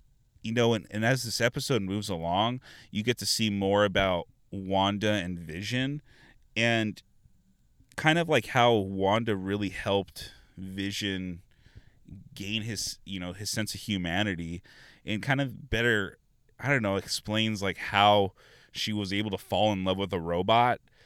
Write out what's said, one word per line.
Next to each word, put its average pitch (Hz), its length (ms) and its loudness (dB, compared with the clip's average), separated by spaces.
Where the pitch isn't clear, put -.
you 113 120 -6
know, 117 200 4
and, 107 160 -4
and 107 160 -2
as 123 180 2
this 117 160 -6
episode 117 420 0
moves 98 280 -4
along, 95 520 -2
you 104 120 -4
get 120 160 0
to 101 60 -8
see 110 240 0
more 101 360 4
about 95 420 2
Wanda 98 600 0
and 90 280 -2
Vision, 110 640 -6
and 113 460 0
kind 160 240 4
of, 170 80 0
like, 143 200 2
how 120 260 6
Wanda 101 600 2
really 98 340 -2
helped - 640 -2
Vision 95 840 -6
gain 104 280 -6
his, 107 440 -8
you 95 140 -10
know, 90 140 -8
his 101 160 -10
sense - 240 -6
of - 80 -12
humanity, 87 800 -4
and 101 160 -6
kind 139 200 -2
of 117 280 -8
better, 113 480 0
I 127 100 -6
don't 135 140 2
know, 98 120 0
explains, 107 640 -2
like, 95 160 -4
how 104 560 6
she - 220 -4
was 101 180 -2
able 104 200 -2
to 95 60 -4
fall 104 360 0
in 95 100 -2
love 95 140 2
with 98 160 -2
a 92 60 -2
robot. 101 600 2